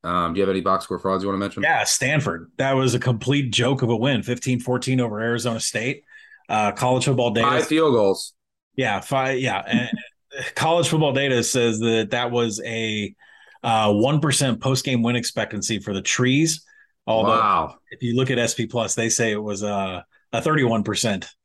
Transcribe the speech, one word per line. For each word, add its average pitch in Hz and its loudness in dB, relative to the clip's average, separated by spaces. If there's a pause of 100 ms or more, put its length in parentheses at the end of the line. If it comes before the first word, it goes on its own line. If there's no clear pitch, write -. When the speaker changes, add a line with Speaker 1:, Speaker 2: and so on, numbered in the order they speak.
Speaker 1:
Um, 87 -2
do 92 -2
you - 2
have 95 0
any 95 0
box 95 0
score 92 -8
frauds 95 -2
you 98 -2
wanna 98 -2
mention? 101 -4
Speaker 2:
Yeah, 147 2
Stanford. 127 -2
That 135 0
was 131 2
a - 0
complete 127 0
joke 127 0
of 117 0
a 120 2
win, 117 0
fifteen 123 -2
fourteen 127 -2
over 110 -2
Arizona 117 -2
State. 120 -4 (460)
Uh, 104 0
college 127 2
football 123 2
data 117 2
Speaker 1:
Five 131 2
field 156 4
goals. 101 2 (420)
Speaker 2:
Yeah, 110 -2
five. 131 -2
Yeah. 110 -2
And 120 -2 (340)
<laughs> - -10
college 165 2
football 151 2
data 131 2
says 117 2
that 113 2
that 120 -2
was 117 -2
a, 110 -4 (480)
uh, 110 4
one 131 4
percent 135 0
post-game 131 0
win 120 2
expectancy 110 -4
for 101 -6
the 98 -4
Trees. 139 0 (420)
Although 113 2
Speaker 1:
Wow. 92 2 (140)
Speaker 2:
if - -12
you 117 0
look 131 2
at 120 2
S 117 0
P 113 -2
Plus, 113 -2
they 117 0
say 113 0
it 104 -2
was 104 -6
a, 98 -4 (280)
a 113 0
thirty-one 120 2
percent 101 -2 (160)